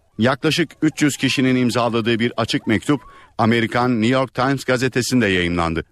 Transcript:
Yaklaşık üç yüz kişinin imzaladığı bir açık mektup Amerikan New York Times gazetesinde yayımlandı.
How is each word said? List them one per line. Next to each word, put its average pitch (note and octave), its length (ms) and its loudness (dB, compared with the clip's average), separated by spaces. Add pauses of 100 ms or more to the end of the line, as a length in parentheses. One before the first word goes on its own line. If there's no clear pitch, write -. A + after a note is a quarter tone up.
(200)
Yaklaşık C#3 500 0 (120)
üç D#3 200 0
yüz D3 160 0
kişinin B2+ 380 0
imzaladığı A#2 640 0
bir A#2 180 -2
açık A#2 300 -4
mektup A#2 340 0 (360)
Amerikan A#2 640 0
New A#2 120 2
York C3 200 -2
Times C3 300 -2
gazetesinde B2+ 640 0
yayımlandı. E2+ 640 0